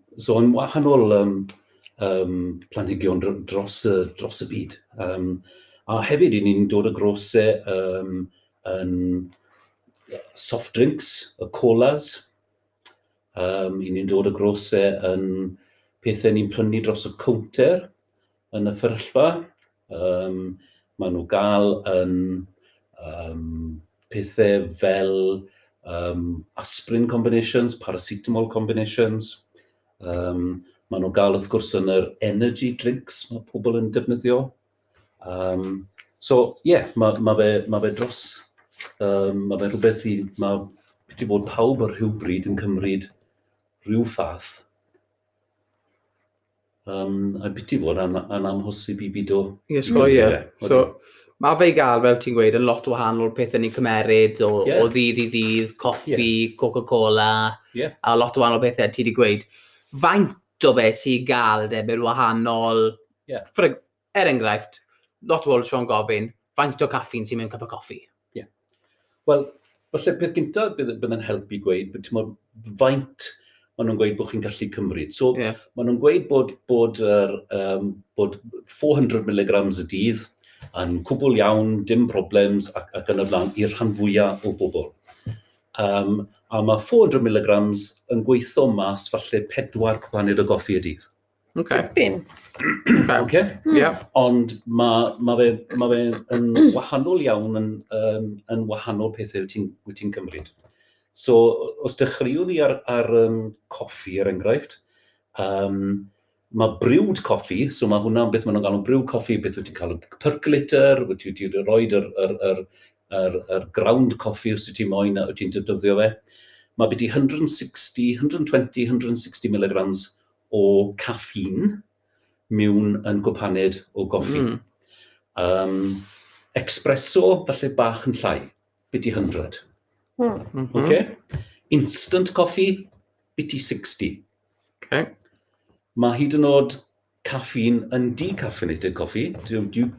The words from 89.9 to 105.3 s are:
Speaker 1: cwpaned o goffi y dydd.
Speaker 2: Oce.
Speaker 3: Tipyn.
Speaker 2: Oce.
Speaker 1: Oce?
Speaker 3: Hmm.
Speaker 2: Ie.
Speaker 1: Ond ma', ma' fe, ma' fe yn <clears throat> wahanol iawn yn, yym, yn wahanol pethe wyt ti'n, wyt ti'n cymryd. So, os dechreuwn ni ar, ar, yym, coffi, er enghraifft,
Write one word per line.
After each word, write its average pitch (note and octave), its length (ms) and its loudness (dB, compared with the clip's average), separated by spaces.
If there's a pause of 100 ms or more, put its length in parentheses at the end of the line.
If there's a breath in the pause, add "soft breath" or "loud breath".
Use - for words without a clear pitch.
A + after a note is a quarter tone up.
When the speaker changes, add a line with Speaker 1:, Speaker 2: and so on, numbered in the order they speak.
Speaker 1:
cwpaned G2+ 400 0
o G2 80 4
goffi F#2+ 300 0
y - 80 -4
dydd. D2+ 180 -10 (520)
Speaker 2:
Oce. E3 120 -4
Speaker 3:
Tipyn. G3 540 0 (320)
Speaker 2:
Oce. - 640 2
Speaker 1:
Oce? C#3 240 4 (160)
Speaker 3:
Hmm. D#4 180 2
Speaker 2:
Ie. D#3+ 140 6 (240)
Speaker 1:
Ond A#2+ 480 4
ma', A#2 580 2
ma' A#2+ 160 0
fe, A#2+ 140 6 (260)
ma' B2 160 2
fe A#2+ 80 2 (300)
yn A#2+ 180 0 (140)
<clears throat> B3 140 8
wahanol D3 440 0
iawn A2 400 0
yn, G#2+ 80 -2 (240)
yym, G#2+ 400 -2 (160)
yn A2+ 240 -2
wahanol G#2+ 400 -4
pethe G2 320 -8
wyt G2 80 -14
ti'n, G2 160 -6 (160)
wyt G2 160 -16
ti'n G2+ 160 -6
cymryd. E2 320 -12 (680)
So, A#2+ 200 4 (420)
os - 180 -6
dechreuwn C#3 540 -2
ni E3+ 100 -2
ar, C3+ 140 4 (180)
ar, A#2 160 0
yym, A2+ 280 4 (360)
coffi, - 480 -10
er G2 80 2
enghraifft, G2+ 460 -2 (600)